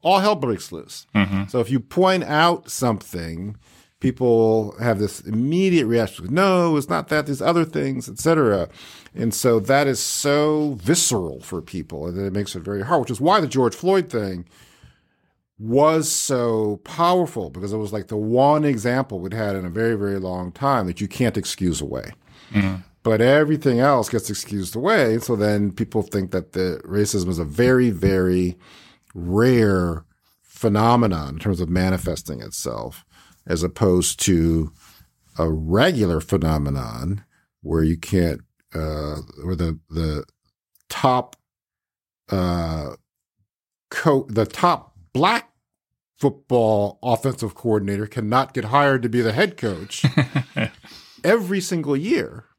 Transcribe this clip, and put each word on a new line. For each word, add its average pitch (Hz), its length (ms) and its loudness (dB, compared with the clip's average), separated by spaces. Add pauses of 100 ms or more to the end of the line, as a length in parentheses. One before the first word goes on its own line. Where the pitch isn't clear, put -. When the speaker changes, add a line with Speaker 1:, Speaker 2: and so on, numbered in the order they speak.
Speaker 1:
All 190 180 4
hell 208 160 2
breaks 120 360 -4
loose. - 420 -14
Speaker 2:
Mm-hmm. 98 360 0
Speaker 1:
So 123 100 -2
if 113 100 0
you 131 120 0
point 185 420 2
out 160 480 2
something, 92 840 -4 (420)
people 113 800 2
have 113 200 0
this 104 220 -4
immediate 156 680 2
reaction, 113 460 0
"No, 175 440 4
it's 139 120 -4
not 160 200 -2
that, 151 180 0
these 139 140 -4
other 170 240 2
things," 135 420 -4
et 110 120 -16
cetera. 135 500 2 (440)
And 113 200 -2
so 117 260 2
that 135 280 2
is 127 120 -2
so 147 840 0
visceral 87 600 0
for 85 200 -8
people, 80 460 -10
and 90 120 -8
it 98 140 -4
makes 101 220 -6
it 87 60 -10
very 98 220 -6
hard, 147 180 0
which 123 100 -6
is 107 100 -6
why 185 200 4
the 151 60 -2
George 123 280 2
Floyd 185 340 0
thing 95 360 -6 (1120)
was 147 540 2
so 110 720 0
powerful, 170 680 0
because 92 220 -8
it 107 60 -4
was, 104 160 -6
like, 104 160 -8
the 107 80 -4
one 135 480 2
example 123 560 -2
we'd 92 120 -6
had 104 220 -4
in 95 100 -4
a 90 40 -6
very, 113 260 0
very 101 240 -2
long 90 320 -6
time 135 340 0
that 87 140 -6
you 101 80 -4
can't 113 300 -2
excuse 90 420 -2
away. 67 320 -8 (400)
Speaker 2:
Mm-hmm. 95 300 -2 (220)
Speaker 1:
But 110 180 2
everything 143 580 4
else 131 300 2
gets 107 200 -4
excused 98 460 -6
away. 131 440 2
So 117 180 -2
then 104 340 2
people 107 300 -4
think 92 300 -4
that 90 200 -6
the 92 320 -4
racism 101 460 -2
is 85 100 -2
a 85 60 -2
very, 123 440 4
very 92 680 2 (560)
rare 95 920 2 (400)
phenomenon 104 920 0
in 80 40 -10
terms 90 220 -2
of 80 80 -4
manifesting 90 720 -2
itself, 57 640 -10 (420)
as 82 160 -2
opposed 90 600 2
to 82 480 2 (680)
a 82 100 0
regular 90 680 2
phenomenon 80 1040 -2 (380)
where 80 220 0
you 80 140 2
can't, 85 440 0 (320)
uh, 76 480 -6 (240)
where 90 100 -4
the, 80 240 -2 (100)
the 80 360 -4 (640)
top, - 480 -2 (920)
uh, 85 600 -2 (1000)
co-, 139 380 0
the 110 180 0
top - 460 -2 (220)
black 190 360 0 (680)
football 110 840 2
offensive 120 540 -2
coordinator 104 500 0
cannot 120 480 -2
get 110 120 -6
hired 135 360 2
to 120 60 -2
be 117 140 0
the 113 100 2
head 175 240 0
coach 98 480 -6 (600)
Speaker 2:
<laughs> - 600 -14
Speaker 1:
every 190 380 2
single 151 340 -2
year. 139 480 -4 (140)